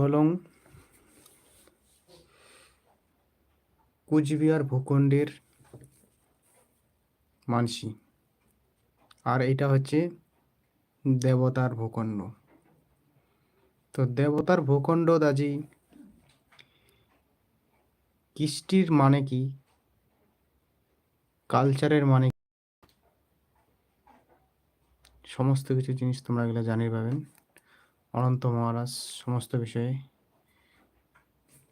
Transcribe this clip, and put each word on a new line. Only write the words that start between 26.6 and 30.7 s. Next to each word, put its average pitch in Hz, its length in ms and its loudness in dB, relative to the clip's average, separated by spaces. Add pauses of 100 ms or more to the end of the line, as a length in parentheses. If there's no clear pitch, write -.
জানিয়ে 113 260 -2
পাবেন। 113 220 -4 (1000)
অনন্ত 127 280 -2 (120)
মহারাজ 117 380 -2 (300)
সমস্ত 123 340 -6
বিষয়ে 117 340 -4 (1800)